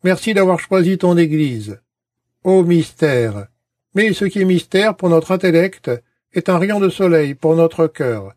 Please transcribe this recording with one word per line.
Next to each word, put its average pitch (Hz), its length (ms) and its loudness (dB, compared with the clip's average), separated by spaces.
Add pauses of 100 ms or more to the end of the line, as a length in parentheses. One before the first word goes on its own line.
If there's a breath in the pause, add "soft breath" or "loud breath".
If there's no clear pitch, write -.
Merci 185 300 -2
d'avoir 185 260 2
choisi 185 380 0
ton 175 200 2
Église. 139 640 -2 (640)
Ô 185 200 2
mystère ! 127 840 0 (480)
Mais 208 180 0
ce 202 120 -4
qui 196 160 -4
est 185 40 2
mystère 190 500 0
pour 180 140 -2
notre 165 220 2
intellect 180 580 0 (440)
est 185 160 -4
un 180 100 2
rayon 202 200 -2
de 190 100 2
soleil 165 440 0
pour 160 220 0
notre 165 320 2
cœur. 113 500 -6